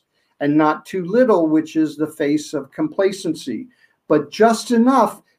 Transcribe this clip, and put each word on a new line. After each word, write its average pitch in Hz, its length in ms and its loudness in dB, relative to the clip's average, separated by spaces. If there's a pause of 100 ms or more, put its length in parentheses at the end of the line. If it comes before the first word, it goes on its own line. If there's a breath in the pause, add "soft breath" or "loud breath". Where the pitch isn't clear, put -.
(400)
and 147 160 0
not 156 300 2
too 190 180 -8
little, 196 440 2
which 156 280 -2
is 151 220 -2
the 151 100 -4
face 147 460 -4
of 135 180 -8
complacency, 160 960 -4 (400 soft breath)
but 151 240 0
just 226 400 2
enough 240 500 2 (180)